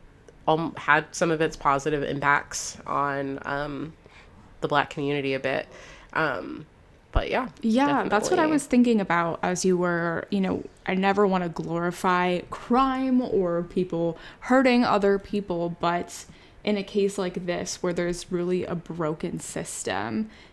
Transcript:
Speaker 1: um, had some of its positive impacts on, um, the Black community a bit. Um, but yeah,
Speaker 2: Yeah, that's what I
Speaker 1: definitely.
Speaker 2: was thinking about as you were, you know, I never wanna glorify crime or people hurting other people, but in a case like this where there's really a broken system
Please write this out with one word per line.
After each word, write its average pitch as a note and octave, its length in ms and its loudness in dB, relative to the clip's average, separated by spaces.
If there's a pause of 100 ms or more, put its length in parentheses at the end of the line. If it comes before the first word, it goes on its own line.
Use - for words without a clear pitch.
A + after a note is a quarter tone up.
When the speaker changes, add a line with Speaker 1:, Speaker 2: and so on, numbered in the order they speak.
(480)
Speaker 1:
um, D#3 280 0
had D#3 360 2
some E3+ 180 -2
of D#3+ 120 0
its D#3 140 -2
positive C#3+ 460 0
impacts - 720 -2 (120)
on, C#3 560 -2
um, C#3+ 500 -6 (640)
the D3+ 80 -6
Black C#3+ 240 2
community C#3+ 420 -2
a C3 60 -2
bit. C3+ 280 -2 (460)
Um, D3+ 540 -2 (440)
but - 200 0
yeah, A#3+ 180 -2 (120)
Speaker 2:
Yeah, B3+ 460 2
that's G#3 220 0
what F4+ 40 4
I F4 100 4
Speaker 1:
definitely. D#4 80 2
Speaker 2:
was D4 140 2
thinking A#3+ 360 4
about E3+ 400 0
as F3+ 240 0
you F#3 100 6
were, E3+ 540 0
you G3+ 100 -2
know, F#3 240 0 (220)
I F#3 80 -2
never G3 320 4
wanna F#3 240 2
glorify F3 920 0 (100)
crime C4 720 2
or F3 420 0
people E3+ 560 -2 (220)
hurting B3 420 4
other G3 340 4
people, F3 640 -4
but - 460 -4 (380)
in G#3 140 2
a G3 60 -4
case G3 340 0
like F#3 300 -4
this F3 340 -4
where F3 120 0
there's F3 380 -4
really F3+ 320 0
a - 120 -4
broken E3 640 -4
system F#3+ 920 -4 (240)